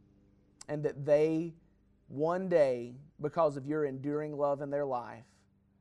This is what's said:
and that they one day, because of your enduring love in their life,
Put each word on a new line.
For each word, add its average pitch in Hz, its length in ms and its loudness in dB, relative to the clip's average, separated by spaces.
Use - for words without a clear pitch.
and 147 140 -4
that 147 240 -4
they 160 480 4
one 175 420 -2
day, 127 460 4
because 147 360 0
of 135 100 -10
your 151 180 0
enduring 143 500 -4
love 143 260 0
in 143 100 -8
their 143 140 -2
life, 120 400 -8